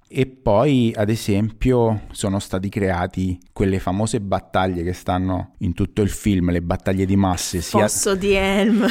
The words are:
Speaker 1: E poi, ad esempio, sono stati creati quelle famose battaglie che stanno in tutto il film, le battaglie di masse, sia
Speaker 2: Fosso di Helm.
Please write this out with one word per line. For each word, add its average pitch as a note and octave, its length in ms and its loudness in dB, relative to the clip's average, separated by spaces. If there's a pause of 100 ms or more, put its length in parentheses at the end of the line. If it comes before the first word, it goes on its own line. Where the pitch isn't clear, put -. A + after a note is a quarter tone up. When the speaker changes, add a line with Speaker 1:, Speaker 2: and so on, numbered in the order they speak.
Speaker 1:
E C3+ 180 0
poi, A#2+ 720 2
ad G#2 140 0
esempio, A2 920 2 (100)
sono G2 260 -2
stati F#2+ 300 -4
creati F#2 680 -2 (160)
quelle F#2+ 280 0
famose G#2+ 400 -2
battaglie F#2+ 640 -2
che F2+ 80 -2
stanno F#2 680 -4
in F2+ 160 -2
tutto - 260 -2
il G2+ 100 2
film, F2+ 420 0
le F2 100 0
battaglie F#2+ 440 -2
di G2 100 2
masse, F#2 440 0
sia - 200 0
Speaker 2:
Fosso - 340 0
di G3 200 0
Helm. G3 560 2